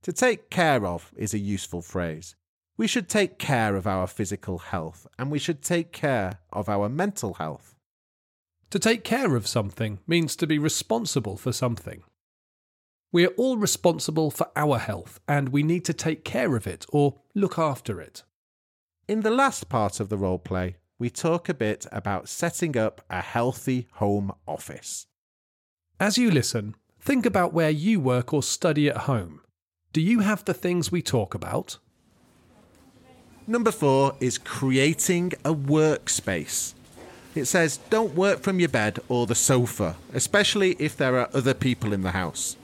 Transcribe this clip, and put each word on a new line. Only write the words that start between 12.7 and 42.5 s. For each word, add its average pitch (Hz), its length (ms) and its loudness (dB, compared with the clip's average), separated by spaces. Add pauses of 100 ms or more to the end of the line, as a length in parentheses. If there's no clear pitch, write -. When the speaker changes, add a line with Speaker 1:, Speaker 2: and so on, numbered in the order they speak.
Speaker 2:
We 175 140 6
are 185 140 2
all 254 180 2
responsible 160 760 2
for - 240 -2
our 147 240 2
health, - 480 -8
and 143 220 2
we 143 140 2
need 170 240 0
to 170 80 -2
take - 280 -4
care 170 340 0
of 107 100 -4
it - 240 -10
or 143 300 2 (140)
look 196 240 0
after 123 440 -2
it. - 200 -18 (840)
Speaker 1:
In 214 120 0
the 214 100 2
last 262 380 0
part 107 320 0
of 98 80 -4
the 107 100 -4
role 92 220 0
play, 92 360 -4 (220)
we 120 100 -2
talk 170 400 -2
a - 60 -2
bit 107 380 -2
about 98 360 -6
setting 165 480 -4
up 110 320 -2
a 90 140 -6
healthy 123 680 -2
home 101 400 -2 (160)
office. - 580 -12 (960)
Speaker 2:
As 202 180 2
you 247 100 4
listen, 113 460 0 (260)
think 269 240 2
about 185 300 2
where 160 160 4
you 170 300 2
work 123 340 0
or 139 80 2
study 151 460 2
at - 80 0
home. 92 440 -2 (520)
Do 160 80 2
you 214 200 4
have 202 240 0
the 190 80 0
things 175 380 0
we 175 120 0
talk 107 340 -2
about? - 420 -6 (1700)
Speaker 1:
Number 226 240 2
four 135 480 4
is 127 200 0
creating 156 960 2 (100)
a 160 100 2
workspace. 143 1200 0 (600)
It 147 80 -2
says, 165 340 2 (120)
"Don't 220 260 2
work 190 260 2
from 190 160 0
your 170 100 4
bed 107 300 0 (100)
or 120 200 2
the 113 80 0
sofa, 117 580 2 (180)
especially 196 680 2
if 147 160 -2
there 131 200 2
are 123 160 0
other 131 220 2
people 110 380 0
in 98 100 0
the 92 80 -2
house." - 540 -4